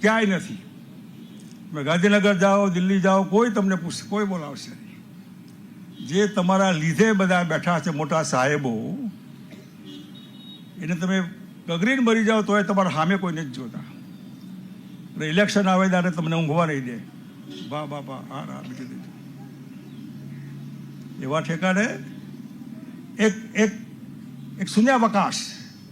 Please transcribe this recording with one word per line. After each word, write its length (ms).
ક્યાંય 260
નથી. 320
તમે 120
ગાંધીનગર 540
જાઓ, 300
દિલ્હી 320
જાઓ, 240
કોઈ 260
તમને 240
પૂછશે, 340
કોઈ 160
બોલાવશે 460
નહીં. 1400
જે 200
તમારા 440
લીધે 420
બધા 300
બેઠા 380
છે 100
મોટા 320
સાહેબો, 760
એને 120
તમે 280
ગગરીને 280
મરી 280
જાઓ 180
તોય 200
તમારા 280
સામે 260
કોઈ 160
નથી 180
જોતા. 280
એટલે 160
ઇલેક્શન 400
આવે 200
ત્યારે 220
તમને 260
ઊંઘવા 300
નહીં 180
દે. 140
બા, 180
બા, 140
બા, 140
આ, 200
આ, 280
બીજું, 140
ત્રીજું. 360
એવા 180
ઠેકાણે 480
એક, 360
એક, 180
એક 80
શૂન્યાવકાશ, 680